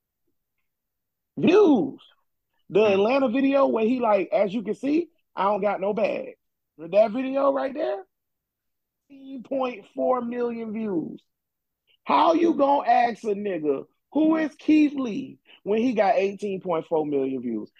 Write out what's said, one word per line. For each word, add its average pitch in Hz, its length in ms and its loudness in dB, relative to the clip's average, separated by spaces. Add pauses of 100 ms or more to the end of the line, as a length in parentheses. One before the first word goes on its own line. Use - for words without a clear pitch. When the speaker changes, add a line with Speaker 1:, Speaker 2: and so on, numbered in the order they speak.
(1400)
Speaker 1:
Views. 262 640 4 (720)
The 196 160 2
Speaker 2:
Hmm. 208 80 4
Speaker 1:
Atlanta 240 360 2
video 269 380 2
where 226 180 0
he 254 140 0
like, 208 320 0
"As 190 220 0
you 233 80 -4
can 196 140 -6
see, 302 340 -2 (260)
I - 100 -4
don't 202 160 0
got 196 200 -2
no 202 120 -2
bag." 185 400 -4 (440)
That 190 340 2
video 262 420 -2
right 269 200 -4
there, 370 300 -4 (1040)
eighteen 269 340 -16
point 247 420 -6 (100)
four 254 260 0
million 233 520 -6
views. 208 480 -6 (840)
How 302 300 2
you 330 200 2
gonna 277 340 2
ask 240 360 2
a 233 40 -6
nigga 185 580 -4 (260)
who 311 260 2
is 311 180 -4
Keith 302 400 4
Lee 190 440 -6 (240)
when 208 180 0
he 254 120 0
got 196 220 4
eighteen 196 460 -2
point 165 260 -2
four 156 180 0
million 135 360 -2
views? 113 380 -6